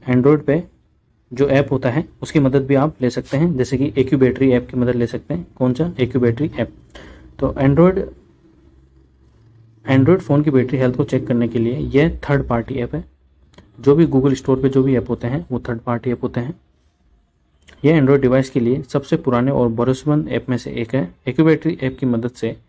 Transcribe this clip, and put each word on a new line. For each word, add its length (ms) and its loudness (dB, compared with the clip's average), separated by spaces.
Android 320 4
पे 220 -2
जो 160 0
ऐप 220 2
होता 180 -2
है, 180 -2
उसकी 180 -2
मदद 260 2
भी 100 0
आप 260 0
ले 80 0
सकते 280 -6
हैं, 200 0
जैसे 200 -2
कि 200 -2
एक्यू 220 0
बैटरी 320 2
ऐप 180 0
की 80 -6
मदद 180 0
ले 120 0
सकते 260 -8
हैं। 220 -8
कौन 180 0
सा? 260 -4
एक्यू 220 0
बैटरी 340 0
ऐप। 180 -6
तो 140 -2
Android, 500 2
Android 340 4
phone 240 0
की 80 0
battery 260 2
health 180 2
को 80 0
check 240 -2
करने 200 0
के 120 -2
लिए 180 0
ये 320 2
third 240 -2
पार्टी 280 -4
ऐप 200 -6
है। 80 -8
जो 160 4
भी 100 6
Google 280 2
Store 280 -2
पे 80 2
जो 140 2
भी 120 2
ऐप 140 -2
होते 180 -4
हैं, 240 -6
वो 80 -4
थर्ड 200 -8
party 320 -4
app 120 -6
होते 160 -4
हैं। 140 -8
ये 140 4
Android 220 4
device 280 2
के 100 -2
लिए 240 0
सबसे 340 -4
पुराने 340 0
और 180 0
भरोसेमंद 600 -2
ऐप 200 -6
में 80 -2
से 140 -10
एक 240 -8
है। 200 -4
एक्यू 180 0
बैटरी 380 0
ऐप 160 -6
की 60 -4
मदद 260 -2
से 260 -8